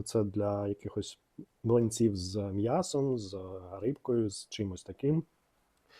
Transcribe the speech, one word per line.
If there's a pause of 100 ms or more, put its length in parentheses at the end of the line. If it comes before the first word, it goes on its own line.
це
для
якихось (460)
млинців
з
м'ясом,
з (420)
рибкою,
з
чимось
таким. (760)